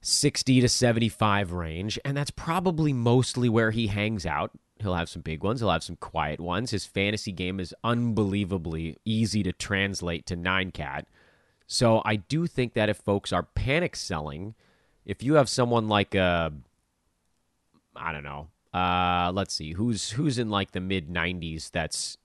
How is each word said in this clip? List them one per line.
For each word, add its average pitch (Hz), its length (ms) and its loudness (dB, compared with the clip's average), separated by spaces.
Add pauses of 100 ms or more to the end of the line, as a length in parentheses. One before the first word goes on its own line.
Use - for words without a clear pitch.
sixty - 580 4
to 127 80 6
seventy-five 107 840 2
range, 90 500 -4
and 139 120 -4
that's 143 160 -4
probably 165 600 0
mostly 123 560 4
where 110 240 4
he 113 160 0
hangs 104 380 -2
out. 80 260 -2 (280)
He'll 95 160 -2
have 85 140 -2
some 82 120 -12
big 80 220 -6
ones. 113 180 0
He'll 101 100 2
have 82 120 0
some 87 140 -12
quiet 76 420 -4
ones. 87 320 -4
His 101 140 -4
fantasy 101 460 -2
game 92 280 -4
is 87 140 -8 (100)
unbelievably 98 1200 0
easy 110 380 0
to 90 100 -2
translate 95 760 -2
to 90 80 -4
nine 92 360 0
cat. 73 360 -8 (600)
So 113 380 4
I 107 120 2
do 156 300 -2
think 123 260 -2
that 107 160 2
if 104 80 0
folks - 360 0
are 87 100 2
panic - 520 -2
selling, 80 600 -6 (500)
if - 160 -6
you 135 120 2
have 143 160 6
someone 117 400 2
like, 101 260 2
uh, 87 340 4 (1500)
I 82 180 -6
don't 73 100 -8
know, 71 240 -10 (260)
uh, 90 600 2
let's 98 200 -2
see, 78 200 -8
who's, 107 380 -2
who's 127 280 0
in, 113 100 -2
like, 101 220 0
the 98 80 -6
mid 92 300 -2
nineties 85 640 -4
that's - 540 -6